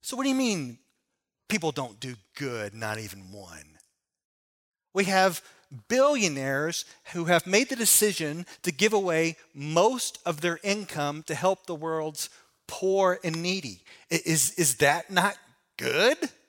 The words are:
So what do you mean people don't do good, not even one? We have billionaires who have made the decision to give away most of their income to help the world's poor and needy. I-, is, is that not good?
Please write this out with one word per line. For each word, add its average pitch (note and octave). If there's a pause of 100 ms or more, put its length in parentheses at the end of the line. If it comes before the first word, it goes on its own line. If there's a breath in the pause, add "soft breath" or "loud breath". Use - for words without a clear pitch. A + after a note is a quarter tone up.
So -
what B3+
do C4+
you C4+
mean F#3 (680)
people E3
don't A#2+
do B2+ (180)
good, A2+
not A2
even G2
one? E2 (1160)
We G3
have F#3+ (460 soft breath)
billionaires E3 (260 loud breath)
who E3+
have E3+
made G#3
the C4+
decision F3 (160 loud breath)
to F3+
give G#3
away E3 (180 soft breath)
most E3+
of D#3+
their E3
income D#3+
to D#3
help F#3
the F3+
world's D#3 (360 soft breath)
poor F#3+
and E3
needy. F3 (280 loud breath)
I-, E3
is, D#3+
is D#3+
that D3+
not G3 (400)
good? E3 (320)